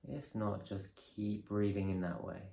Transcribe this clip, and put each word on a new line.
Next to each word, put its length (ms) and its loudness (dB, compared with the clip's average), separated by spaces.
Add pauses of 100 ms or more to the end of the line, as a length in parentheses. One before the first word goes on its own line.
If 280 -6
not, 300 0
just 240 -4 (260)
keep 320 0
breathing 420 4
in 120 2
that 220 0
way. 180 -6 (120)